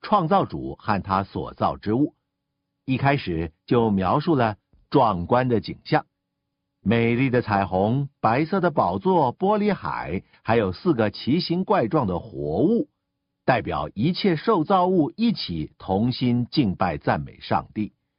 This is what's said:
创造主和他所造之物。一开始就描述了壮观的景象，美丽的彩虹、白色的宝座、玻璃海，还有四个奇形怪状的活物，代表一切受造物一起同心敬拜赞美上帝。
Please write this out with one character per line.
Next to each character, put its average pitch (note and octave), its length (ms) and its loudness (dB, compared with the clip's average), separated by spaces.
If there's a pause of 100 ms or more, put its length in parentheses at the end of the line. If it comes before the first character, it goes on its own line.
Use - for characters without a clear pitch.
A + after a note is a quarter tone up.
创 F#3 260 2
造 F#3 160 2
主 C#2 320 -8
和 G2+ 260 -2
他 F#2+ 200 0
所 - 320 -8
造 E2 220 -2
之 G#2 160 -4
物。 C#3 220 0 (720)
一 C3 140 -2
开 C#3 180 2
始 E2+ 360 -6 (120)
就 A#2 260 2
描 G2 300 0
述 E3 140 0
了 A2+ 240 2 (320)
壮 G#2+ 340 2
观 B2 240 2
的 A2 140 0
景 - 220 -12
象， - 200 0 (800)
美 A#2 320 2
丽 C3 160 0
的 A#2+ 100 2
彩 G2 240 2
虹、 G#2 460 0 (100)
白 A#2+ 240 2
色 F#3+ 160 -2
的 E3+ 100 2
宝 B2+ 280 0
座、 F#3 360 2
玻 G#3 240 0
璃 G#3 140 0
海， D#2+ 500 -6 (200)
还 A2+ 140 0
有 G2 160 2
四 E3+ 200 0
个 A2 180 0
奇 C#3+ 300 -2
形 F3 240 -2
怪 E3+ 240 2
状 C#3 180 0
的 F2+ 120 -2
活 D2 400 -6
物， F#3+ 320 2 (560)
代 A#2+ 160 2
表 D2+ 320 -4
一 C3+ 180 0
切 F3 240 0
受 F#3+ 280 0
造 F#3 220 2
物 F#3 300 2
一 A3+ 160 0
起 E2 460 -6
同 G#2+ 340 0
心 A#2+ 380 0
敬 B2+ 260 2
拜 E2 220 -2
赞 F#2+ 240 -2
美 - 180 -16
上 E2+ 320 -4
帝。 G#2+ 220 -6 (240)